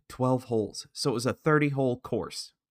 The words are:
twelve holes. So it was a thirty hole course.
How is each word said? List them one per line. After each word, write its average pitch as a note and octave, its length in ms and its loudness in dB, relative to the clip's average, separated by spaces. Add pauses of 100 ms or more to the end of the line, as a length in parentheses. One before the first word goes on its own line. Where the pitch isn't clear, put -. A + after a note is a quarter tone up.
twelve B2+ 360 0
holes. A2 480 -2
So - 180 -2
it - 20 0
was A2+ 140 -2
a G#2+ 60 0
thirty D3+ 360 4
hole C3+ 300 0
course. - 540 -6 (180)